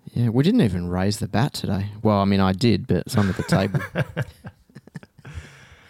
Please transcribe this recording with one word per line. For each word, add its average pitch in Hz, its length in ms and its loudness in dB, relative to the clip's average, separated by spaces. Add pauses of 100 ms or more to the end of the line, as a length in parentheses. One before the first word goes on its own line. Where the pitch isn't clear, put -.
(140)
Yeah, 120 160 0
we 120 140 4
didn't 220 180 4
even 87 260 0
raise 92 320 0
the 107 80 -6
bat 110 260 0
today. 98 360 -4 (120)
Well, 107 180 4
I 98 60 4
mean, 98 140 4
I 95 140 4
did, 98 340 2
but 92 180 2
it's - 120 -6
under 98 160 2
the - 100 -4
table. 139 380 0 (120)
<laughs> 170 300 -6 (1700)